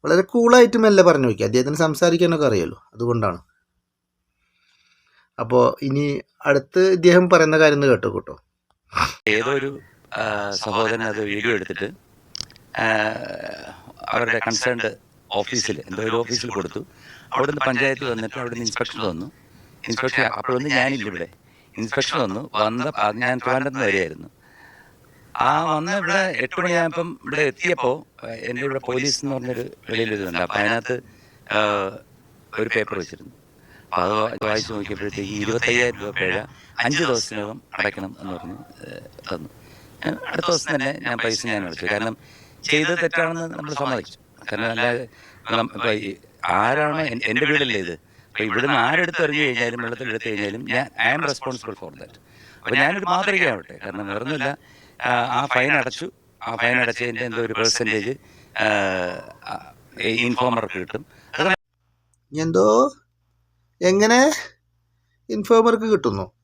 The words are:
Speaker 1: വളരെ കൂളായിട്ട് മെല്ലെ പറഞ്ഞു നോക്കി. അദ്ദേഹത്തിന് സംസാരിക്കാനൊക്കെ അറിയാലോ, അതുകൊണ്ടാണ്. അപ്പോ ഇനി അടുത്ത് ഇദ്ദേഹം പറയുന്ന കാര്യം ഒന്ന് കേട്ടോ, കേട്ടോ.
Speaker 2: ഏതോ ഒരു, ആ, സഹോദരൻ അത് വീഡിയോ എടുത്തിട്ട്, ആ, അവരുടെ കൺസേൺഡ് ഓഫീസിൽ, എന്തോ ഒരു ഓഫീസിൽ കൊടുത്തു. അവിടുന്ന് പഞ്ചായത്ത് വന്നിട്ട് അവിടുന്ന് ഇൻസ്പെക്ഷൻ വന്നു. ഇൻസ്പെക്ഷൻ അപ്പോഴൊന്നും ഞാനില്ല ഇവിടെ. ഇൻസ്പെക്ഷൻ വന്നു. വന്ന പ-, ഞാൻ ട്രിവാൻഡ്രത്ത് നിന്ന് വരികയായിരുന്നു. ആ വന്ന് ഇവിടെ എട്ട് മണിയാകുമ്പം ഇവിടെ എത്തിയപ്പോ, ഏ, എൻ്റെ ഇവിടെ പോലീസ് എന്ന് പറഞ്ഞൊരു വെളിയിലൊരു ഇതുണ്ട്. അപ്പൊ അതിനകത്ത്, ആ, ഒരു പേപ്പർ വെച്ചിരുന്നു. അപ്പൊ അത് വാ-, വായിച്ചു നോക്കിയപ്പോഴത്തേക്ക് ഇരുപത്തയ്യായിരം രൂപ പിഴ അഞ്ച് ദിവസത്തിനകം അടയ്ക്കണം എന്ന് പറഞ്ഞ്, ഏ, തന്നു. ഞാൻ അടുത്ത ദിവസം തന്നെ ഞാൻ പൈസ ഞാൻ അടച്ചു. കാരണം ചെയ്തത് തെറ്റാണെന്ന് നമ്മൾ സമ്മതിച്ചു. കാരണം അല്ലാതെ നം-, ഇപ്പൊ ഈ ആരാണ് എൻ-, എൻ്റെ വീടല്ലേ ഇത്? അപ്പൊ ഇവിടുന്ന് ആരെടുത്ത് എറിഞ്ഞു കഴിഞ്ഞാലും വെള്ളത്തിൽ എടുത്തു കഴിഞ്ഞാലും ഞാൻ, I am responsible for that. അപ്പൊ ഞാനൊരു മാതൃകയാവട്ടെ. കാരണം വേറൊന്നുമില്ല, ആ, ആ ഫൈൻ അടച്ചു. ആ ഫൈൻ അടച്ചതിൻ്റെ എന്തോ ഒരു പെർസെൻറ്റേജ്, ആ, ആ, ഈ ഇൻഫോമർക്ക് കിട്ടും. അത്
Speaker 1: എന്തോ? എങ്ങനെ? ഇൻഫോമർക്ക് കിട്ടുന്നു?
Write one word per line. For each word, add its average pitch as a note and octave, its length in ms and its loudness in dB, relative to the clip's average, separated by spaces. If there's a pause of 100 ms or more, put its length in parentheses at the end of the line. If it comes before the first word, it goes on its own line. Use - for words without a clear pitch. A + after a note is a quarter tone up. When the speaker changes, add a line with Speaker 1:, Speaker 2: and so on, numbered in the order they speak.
Speaker 1:
വളരെ E3 180 4
കൂളായിട്ട് A#3+ 560 8
മെല്ലെ G#3 240 8
പറഞ്ഞു D3 260 8
നോക്കി. G#2+ 200 0
അദ്ദേഹത്തിന് B2+ 360 2
സംസാരിക്കാനൊക്കെ E3 640 4
അറിയാലോ, F#2+ 320 0 (160)
അതുകൊണ്ടാണ്. A2 440 0 (2000)
അപ്പോ A#2+ 220 4 (220)
ഇനി C#3 220 0 (400)
അടുത്ത് C#3+ 380 4 (100)
ഇദ്ദേഹം F3+ 380 8
പറയുന്ന D#3+ 280 6
കാര്യം D3+ 200 8
ഒന്ന് C#3+ 140 4
കേട്ടോ, G#2+ 160 2
കേട്ടോ. G2 260 -6 (920)
Speaker 2:
ഏതോ A2+ 220 2
ഒരു, C#3 200 0 (420)
ആ, A2 100 -4 (280)
സഹോദരൻ G#2+ 520 0
അത് G#2+ 180 -4 (120)
വീഡിയോ A2 220 0
എടുത്തിട്ട്, G2+ 340 -4 (920)
ആ, A2 80 0 (1200)
അവരുടെ A#2 300 0
കൺസേൺഡ് A#2 520 -2 (400)
ഓഫീസിൽ, G#2 460 -2 (100)
എന്തോ G#2 160 -8
ഒരു A2+ 140 -2
ഓഫീസിൽ A#2 380 -4
കൊടുത്തു. G2 260 -6 (520)
അവിടുന്ന് C#3+ 340 0
പഞ്ചായത്ത് C3+ 380 0
വന്നിട്ട് A2+ 340 -4
അവിടുന്ന് A#2+ 260 -6
ഇൻസ്പെക്ഷൻ - 380 -6
വന്നു. F2+ 240 -4 (600)
ഇൻസ്പെക്ഷൻ A#2+ 340 -2 (160)
അപ്പോഴൊന്നും C3 400 -2
ഞാനില്ല B2+ 300 0
ഇവിടെ. E2+ 200 -8 (460)
ഇൻസ്പെക്ഷൻ B2+ 440 -2
വന്നു. A2 240 -2 (120)
വന്ന A2+ 360 0
പ-, G#2+ 220 0 (100)
ഞാൻ B2 160 0
ട്രിവാൻഡ്രത്ത് C3 380 -2
നിന്ന് B2+ 100 0
വരികയായിരുന്നു. E2 420 -2 (1040)
ആ B2+ 160 2 (140)
വന്ന് D#3+ 320 -2
ഇവിടെ G3 240 0 (220)
എട്ട് F3 160 -6
മണിയാകുമ്പം E3+ 500 0 (140)
ഇവിടെ D3 200 -2
എത്തിയപ്പോ, C#3+ 480 0 (340)
ഏ, A2+ 40 -10 (180)
എൻ്റെ B2 180 -6
ഇവിടെ C3+ 220 -4
പോലീസ് C3 340 -2
എന്ന് C#3 140 -4
പറഞ്ഞൊരു B2 300 -6 (240)
വെളിയിലൊരു G#2+ 340 -2
ഇതുണ്ട്. F2+ 200 -4
അപ്പൊ F2+ 160 -4
അതിനകത്ത്, A#2+ 380 -2 (540)
ആ, G#2+ 80 2 (1000)
ഒരു A2+ 160 -2
പേപ്പർ G#2+ 240 -2
വെച്ചിരുന്നു. - 360 -12 (480)
അപ്പൊ F2+ 200 -4
അത് F#2+ 100 2
വാ-, G#2+ 300 0
വായിച്ചു G#2+ 300 -2
നോക്കിയപ്പോഴത്തേക്ക് G2+ 720 -8
ഇരുപത്തയ്യായിരം A#2+ 580 0
രൂപ G#2 180 -8
പിഴ F#2 180 -2 (420)
അഞ്ച് C3+ 240 0
ദിവസത്തിനകം A2 560 -4 (160)
അടയ്ക്കണം G2 460 -4
എന്ന് F#2+ 140 -10
പറഞ്ഞ്, E2+ 220 -12 (240)
ഏ, - 80 -16 (380)
തന്നു. E2 240 -10 (480)
ഞാൻ D#3+ 160 -4 (160)
അടുത്ത - 180 -4
ദിവസം D#3+ 260 -2
തന്നെ C#3 160 -2 (120)
ഞാൻ A#2+ 160 -4
പൈസ A#2 280 -2
ഞാൻ G#2 200 -2
അടച്ചു. E2+ 200 -8
കാരണം G#2+ 300 -2 (460)
ചെയ്തത് D#3+ 400 0
തെറ്റാണെന്ന് E3 440 -2 (100)
നമ്മൾ D3+ 180 -10
സമ്മതിച്ചു. C#3 420 -4 (300)
കാരണം G#2+ 240 -4
അല്ലാതെ A#2+ 340 0 (460)
നം-, A#2 240 0
ഇപ്പൊ A2+ 180 -2 (140)
ഈ G2 40 -6 (460)
ആരാണ് D3+ 460 0 (100)
എൻ-, A#2 180 -6
എൻ്റെ C#3+ 160 2
വീടല്ലേ C#3 380 0
ഇത്? E2+ 100 -6 (320)
അപ്പൊ G#2+ 180 -4
ഇവിടുന്ന് B2 420 0
ആരെടുത്ത് E3 360 -2
എറിഞ്ഞു D3 220 0
കഴിഞ്ഞാലും A#2+ 380 -2
വെള്ളത്തിൽ A#2 260 -8
എടുത്തു A2 200 -6
കഴിഞ്ഞാലും G#2 360 -6
ഞാൻ, B2 200 -2 (140)
I A#2+ 160 2
am D#3 80 -4
responsible B2+ 580 -8
for E2 100 -12 (100)
that. - 140 -18 (440)
അപ്പൊ B2 180 -4
ഞാനൊരു F3+ 360 2
മാതൃകയാവട്ടെ. F3 720 0
കാരണം G2 260 -8
വേറൊന്നുമില്ല, C3 400 -4 (520)
ആ, B2 100 -2 (260)
ആ C#3+ 100 2
ഫൈൻ B2+ 260 2
അടച്ചു. C#3 340 -2 (340)
ആ A#2 160 -8
ഫൈൻ B2 220 2
അടച്ചതിൻ്റെ A#2+ 460 -2
എന്തോ A#2+ 180 -4
ഒരു A2+ 160 -2
പെർസെൻറ്റേജ്, A2 540 0 (480)
ആ, A2 60 2 (840)
ആ, - 60 -8 (460)
ഈ A2 120 -2 (140)
ഇൻഫോമർക്ക് A#2 520 0
കിട്ടും. - 240 -8 (360)
അത് F#3+ 120 2 (840)
Speaker 1:
എന്തോ? E3 340 2 (1120)
എങ്ങനെ? G3+ 400 6 (1080)
ഇൻഫോമർക്ക് A3+ 640 4
കിട്ടുന്നു? G2+ 340 0 (180)